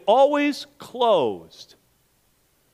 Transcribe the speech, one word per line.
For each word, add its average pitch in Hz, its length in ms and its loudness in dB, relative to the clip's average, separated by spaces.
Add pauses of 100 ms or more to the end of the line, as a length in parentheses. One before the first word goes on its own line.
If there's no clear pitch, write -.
always 285 600 0 (120)
closed 139 960 -4 (1000)